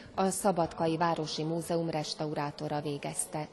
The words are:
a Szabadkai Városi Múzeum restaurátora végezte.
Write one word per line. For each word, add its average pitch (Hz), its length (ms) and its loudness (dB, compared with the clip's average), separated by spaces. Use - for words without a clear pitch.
a 190 160 4
Szabadkai 170 680 2
Városi 160 460 2
Múzeum 165 480 0
restaurátora 151 880 -2
végezte. 151 720 -4